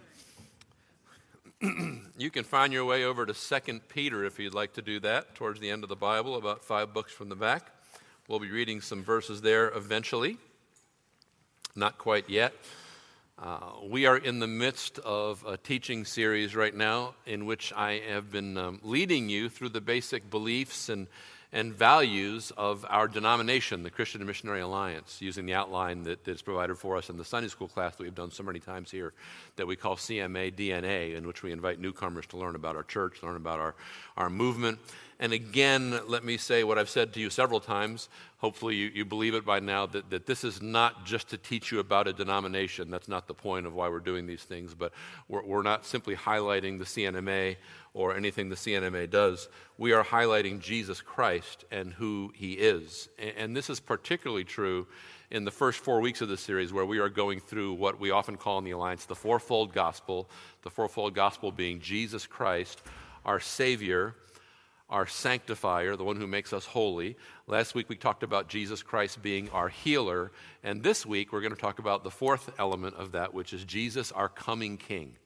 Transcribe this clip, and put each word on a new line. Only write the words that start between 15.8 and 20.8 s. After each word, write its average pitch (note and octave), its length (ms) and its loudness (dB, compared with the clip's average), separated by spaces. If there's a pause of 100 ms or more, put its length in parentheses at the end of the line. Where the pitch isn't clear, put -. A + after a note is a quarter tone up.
series G#2+ 500 2
right G#2+ 220 2
now A#2 400 0 (100)
in G#2 180 -6
which G#2+ 280 -4
I G#2 360 -2
have G#2 220 -4
been, G2+ 260 -4
um, F#2 280 -4
leading C3+ 440 2
you G#2 200 0
through A#2+ 220 -8
the A2+ 100 -4
basic A#2 500 -2
beliefs A2+ 580 -2